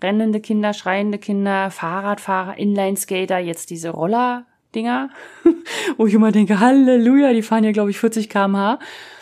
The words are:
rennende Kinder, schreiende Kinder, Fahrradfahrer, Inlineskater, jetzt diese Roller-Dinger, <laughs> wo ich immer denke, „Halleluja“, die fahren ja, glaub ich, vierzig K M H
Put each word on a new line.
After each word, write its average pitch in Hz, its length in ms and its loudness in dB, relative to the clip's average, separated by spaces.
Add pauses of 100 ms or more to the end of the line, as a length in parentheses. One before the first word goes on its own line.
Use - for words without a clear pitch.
rennende 214 380 0
Kinder, 208 340 -2
schreiende 202 440 -4
Kinder, 196 540 -2
Fahrradfahrer, 190 840 -6
Inlineskater, 190 840 -2
jetzt 170 300 -8
diese 170 200 -10
Roller-Dinger, 240 1200 -4 (340)
<laughs> 339 540 0
wo 220 80 2
ich 202 80 2
immer 220 180 4
denke, 208 300 2
„Halleluja“, 254 720 6
die 226 80 2
fahren 220 240 0
ja, 214 80 0
glaub 208 160 0
ich, 202 100 -6
vierzig 220 300 -2
K 196 160 0
M 196 100 0
H 196 240 0 (420)